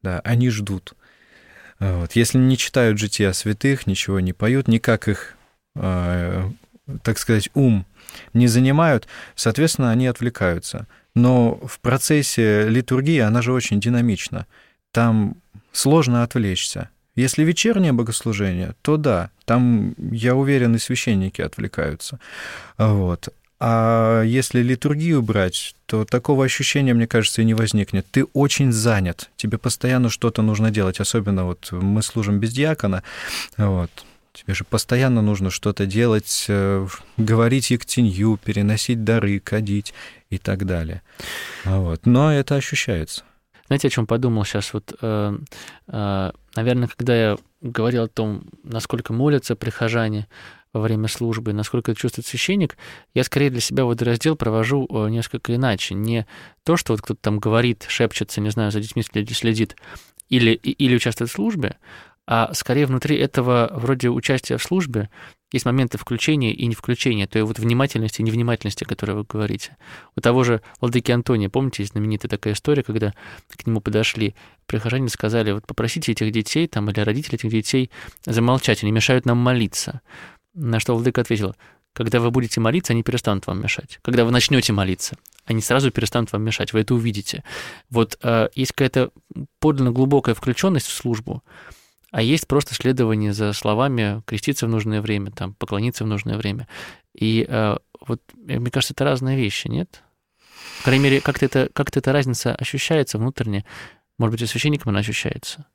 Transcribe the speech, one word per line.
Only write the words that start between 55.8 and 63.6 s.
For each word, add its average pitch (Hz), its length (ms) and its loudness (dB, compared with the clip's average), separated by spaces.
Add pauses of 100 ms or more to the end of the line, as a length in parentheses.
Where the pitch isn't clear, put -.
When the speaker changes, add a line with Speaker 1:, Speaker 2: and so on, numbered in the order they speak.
Speaker 2:
Не 110 300 -2 (380)
то, 165 140 2
что - 160 -2
вот 107 80 -2
кто-то - 200 -6
там 107 180 0
говорит, 113 500 2
шепчется, - 520 -2
не 104 100 -2
знаю, 107 200 0
за 107 80 -2
детьми 107 240 -4
след-, 107 320 -4
следит 113 400 0 (540)
или, 117 220 4
и-, 123 200 -2
или 127 240 2
участвует 117 360 -2
в - 20 -12
службе, 196 420 -2 (560)
а 113 220 0
скорее 139 320 0
внутри 131 320 0
этого 123 560 2